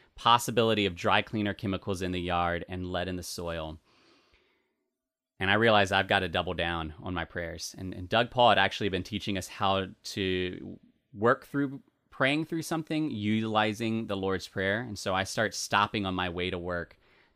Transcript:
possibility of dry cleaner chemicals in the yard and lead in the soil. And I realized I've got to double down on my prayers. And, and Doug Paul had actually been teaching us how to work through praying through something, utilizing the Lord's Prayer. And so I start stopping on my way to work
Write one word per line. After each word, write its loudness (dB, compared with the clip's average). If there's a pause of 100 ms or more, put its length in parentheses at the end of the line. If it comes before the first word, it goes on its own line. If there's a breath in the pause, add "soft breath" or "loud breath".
(160 soft breath)
possibility 4
of -2
dry 2
cleaner -2
chemicals -4
in -2
the -4
yard 0
and -6
lead -4
in -6
the -8
soil. -8 (1600 soft breath)
And 2
I 4
realized 6
I've 2
got 4
to -2
double -2
down -4
on -6
my -2
prayers. -10
And, -10
and -12
Doug 2
Paul 6
had 6
actually 2
been -2
teaching -4
us -6
how 0 (160)
to -4 (340)
work 2
through -4 (300)
praying 0
through -6
something, -2
utilizing 0
the -4
Lord's -2
Prayer. -2
And -10
so -4
I 2
start -2
stopping 0
on -2
my -2
way -4
to -4
work -6 (400 soft breath)